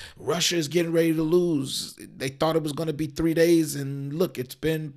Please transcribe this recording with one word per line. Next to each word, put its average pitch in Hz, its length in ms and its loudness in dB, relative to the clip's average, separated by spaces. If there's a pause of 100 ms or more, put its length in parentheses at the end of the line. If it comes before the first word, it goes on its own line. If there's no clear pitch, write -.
(160)
Russia 165 400 0
is 156 140 0
getting 165 240 0
ready 165 200 4
to 160 80 0
lose. 160 800 0
They 127 300 -8
thought 160 260 0
it 160 80 0
was 151 80 -4
gonna 160 220 -4
be 151 140 -4
three 160 260 0
days, 165 420 4
and 139 380 -6
look, 165 260 -2
it's - 160 -10
been 156 420 -4